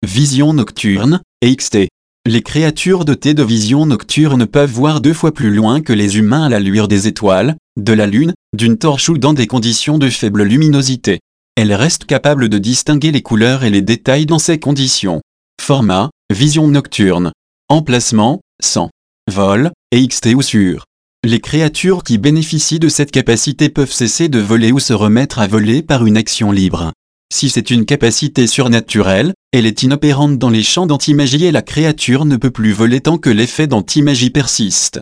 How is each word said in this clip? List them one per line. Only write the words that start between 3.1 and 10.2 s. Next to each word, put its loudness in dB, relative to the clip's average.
de 2
vision 0
nocturne 0
peuvent 0
voir 0
deux 2
fois -2
plus -2
loin 2
que -4
les 0
humains 2
à 2
la 0
lueur 0
des 0
étoiles, 0
de 0
la 2
lune, 0
d'une 0
torche -2
ou 0
dans 2
des 0
conditions -2
de 2
faible 0